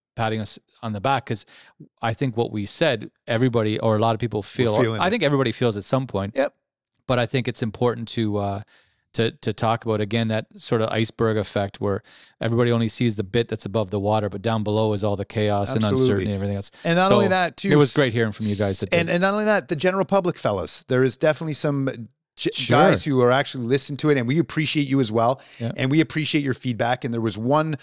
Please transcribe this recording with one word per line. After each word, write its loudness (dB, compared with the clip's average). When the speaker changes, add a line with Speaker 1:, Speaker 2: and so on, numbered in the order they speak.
Speaker 1:
patting -2
us -6
on -6
the -6
back, 0
'cause -6
I 0
think -4
what 0
we -4
said, 0
everybody 0
or 2
a 0
lot 2
of -10
people -4
Speaker 2:
We're -14
Speaker 1:
feel, 0
Speaker 2:
feeling 0
Speaker 1:
I 2
Speaker 2:
it. 0
Speaker 1:
think -2
everybody 2
feels 0
at -6
some -2
point. -4
Speaker 2:
Yep. 0
Speaker 1:
But 2
I 2
think -2
it's -6
important -2
to, -2
uh, -4
to, 0
to -6
talk 0
about, 0
again, 0
that -2
sort -2
of 0
iceberg 0
effect -4
where -2
everybody 2
only 2
sees 0
the -4
bit 0
that's -8
above -2
the -2
water, 0
but -10
down -2
below 0
is -2
all 0
the -6
chaos -2
and 0
Speaker 2:
Absolutely. 2
Speaker 1:
uncertainty 0
and -2
everything -4
else. -8
Speaker 2:
And 2
not 4
Speaker 1:
So 6
Speaker 2:
only 4
that, 0
too, 0
Speaker 1:
it 6
was 6
Speaker 2:
s-, -2
Speaker 1:
great 2
hearing 2
from -4
you 4
guys 4
Speaker 2:
s-, 0
Speaker 1:
that 0
Speaker 2:
and, 2
Speaker 1:
did. 0
Speaker 2:
and 0
not 2
only -2
that, 2
the 0
general 0
public, 0
fellas, -2
there 2
is 0
definitely 0
some -2
j-, -4
Speaker 1:
Sure. 2
Speaker 2:
guys 6
who 2
are 6
actually -2
listening 0
to 2
it, 4
and -2
we 0
appreciate 0
you 2
as 0
well. 2
Speaker 1:
Yeah. -4
Speaker 2:
And -2
we 4
appreciate -2
your -2
feedback. -2
And -4
there -4
was -2
one, 0